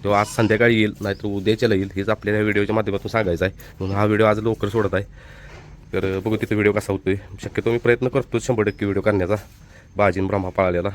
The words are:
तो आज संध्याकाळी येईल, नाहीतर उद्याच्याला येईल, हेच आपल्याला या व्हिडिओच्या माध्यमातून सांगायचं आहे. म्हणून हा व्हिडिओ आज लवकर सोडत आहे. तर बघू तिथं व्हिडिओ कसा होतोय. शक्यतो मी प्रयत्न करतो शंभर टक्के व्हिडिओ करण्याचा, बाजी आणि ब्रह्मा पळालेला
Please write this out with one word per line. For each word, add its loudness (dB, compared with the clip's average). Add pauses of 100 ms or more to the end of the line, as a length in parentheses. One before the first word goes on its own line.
तो 0
आज 4
संध्याकाळी 4
येईल, 2
नाहीतर -4
उद्याच्याला 0
येईल, -2
हेच -4
आपल्याला 0
या 2
व्हिडिओच्या 0
माध्यमातून -2
सांगायचं 0
आहे. -2 (260)
म्हणून -4
हा 2
व्हिडिओ 4
आज 4
लवकर -2
सोडत 0
आहे. 0 (880)
तर -2
बघू -2
तिथं -2
व्हिडिओ 4
कसा -2
होतोय. 0 (260)
शक्यतो -2
मी 0
प्रयत्न 2
करतो -2
शंभर 0
टक्के -2
व्हिडिओ 0
करण्याचा, 2 (600)
बाजी 4
आणि 0
ब्रह्मा -2
पळालेला 0